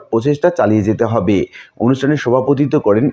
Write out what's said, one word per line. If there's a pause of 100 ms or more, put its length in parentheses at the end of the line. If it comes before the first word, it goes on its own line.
(120)
প্রচেষ্টা
চালিয়ে
যেতে
হবে।" (340)
অনুষ্ঠানে
সভাপতিত্ব
করেন